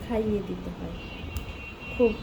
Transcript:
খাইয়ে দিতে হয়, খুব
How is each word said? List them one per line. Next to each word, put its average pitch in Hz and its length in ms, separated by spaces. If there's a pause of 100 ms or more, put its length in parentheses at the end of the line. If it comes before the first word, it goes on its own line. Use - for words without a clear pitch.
খাইয়ে 214 440
দিতে 180 280
হয়, - 180 (1000)
খুব 233 200 (100)